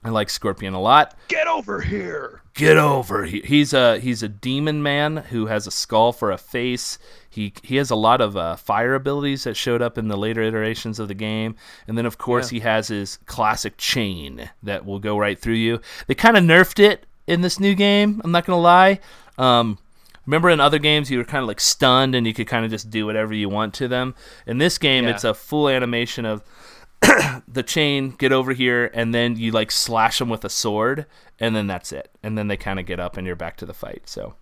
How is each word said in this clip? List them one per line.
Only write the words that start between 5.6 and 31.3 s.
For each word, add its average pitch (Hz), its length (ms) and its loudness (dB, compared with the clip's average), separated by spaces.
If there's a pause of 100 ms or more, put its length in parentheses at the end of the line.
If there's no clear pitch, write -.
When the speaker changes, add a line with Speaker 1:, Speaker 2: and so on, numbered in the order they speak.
Speaker 1:
a - 40 -12
skull 113 420 2
for 110 180 -4
a 90 60 -2
face. 123 640 -6 (320)
He, 104 320 -8
he 131 140 -4
has 135 140 0
a 117 60 0
lot 113 240 4
of, 101 160 0
uh, 82 200 -4
fire 117 380 -2
abilities 139 500 -4
that 117 120 -6
showed 117 240 -2
up 120 160 -4
in 110 120 -6
the 104 100 -4
later 113 240 -2
iterations 110 580 -4
of 104 80 -8
the 101 60 -10
game. 110 420 -6 (320)
And 113 80 -6
then, 117 80 -2
of 117 140 -4
course, 123 340 -2
Speaker 2:
Yeah. 120 40 -6
Speaker 1:
he 110 40 -6
has 110 280 0
his 101 360 -6
classic 107 540 -4
chain 80 720 -6 (120)
that 101 220 -6
will 98 140 -8
go 104 180 -2
right 104 220 0
through 113 160 -2
you. 113 260 0 (260)
They 139 80 0
kinda 220 260 6
nerfed 175 400 6
it 208 260 6 (200)
in 170 140 2
this 180 180 -2
new 196 160 2
game, 202 480 2
I'm 165 80 -4
not 170 140 2
gonna 180 160 0
lie. 185 400 6 (380)
Um, 120 400 2 (480)
remember 165 240 4
in 156 100 4
other 147 180 4
games, 151 320 0
you 131 60 -2
were 120 80 -2
kinda, 135 220 -4
like, 104 140 -8
stunned 131 540 2
and 120 120 0
you 110 80 -4
could 110 140 -6
kinda 113 200 -2
just 107 220 -10
do 107 160 -2
whatever 110 260 -2
you 104 160 -4
want 104 260 -4
to 131 140 -6
them. 127 260 -4 (320)
In 117 120 -4
this 170 180 2
game, 131 280 2
Speaker 2:
Yeah. 120 100 0
Speaker 1:
it's 104 100 -6
a 113 80 2
full 151 380 -2
animation 120 560 -2
of 107 160 -6 (600)
<clears throat> 131 440 2
the 120 160 -8
chain, 139 540 -2
get 135 160 2
over 131 220 2
here, 123 400 0
and 117 200 -2
then 120 220 0
you, 113 140 -4
like, 110 200 0
slash 113 520 0
'em 120 80 -4
with 110 120 -6
a 101 60 -8
sword, 117 560 -2 (340)